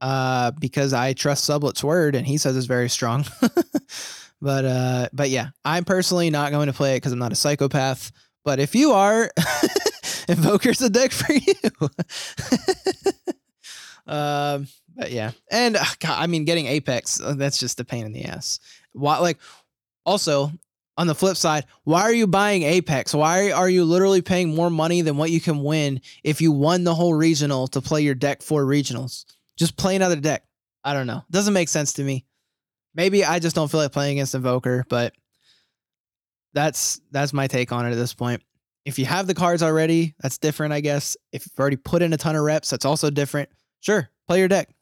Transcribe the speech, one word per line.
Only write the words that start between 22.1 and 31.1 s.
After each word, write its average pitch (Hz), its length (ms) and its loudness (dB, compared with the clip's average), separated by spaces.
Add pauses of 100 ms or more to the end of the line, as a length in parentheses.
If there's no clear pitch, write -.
you 233 120 4
buying 196 380 2
Apex? 156 500 0
Why 175 380 2
are 180 180 2
you 180 140 4
literally 185 380 4
paying 180 340 0
more 170 140 2
money 165 320 2
than 151 160 0
what 160 120 0
you 165 120 2
can 147 200 0
win 143 380 0 (240)
if 151 180 -2
you 160 100 6
won 156 320 4
the 170 120 2
whole 170 180 2
regional 147 560 2
to 135 120 -2
play 151 200 0
your 147 140 2
deck 131 260 -2
for 151 220 0
regionals? 131 640 -2 (320)
Just 165 180 -2
play 190 200 0
another 185 200 2
deck. 143 280 -2 (400)
I 143 100 -2
don't 135 140 -2
know. 120 220 -8